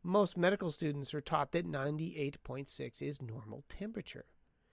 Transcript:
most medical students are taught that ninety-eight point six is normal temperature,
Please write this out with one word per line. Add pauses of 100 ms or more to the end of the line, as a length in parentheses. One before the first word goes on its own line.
most
medical
students
are
taught
that
ninety-eight
point
six
is
normal
temperature, (460)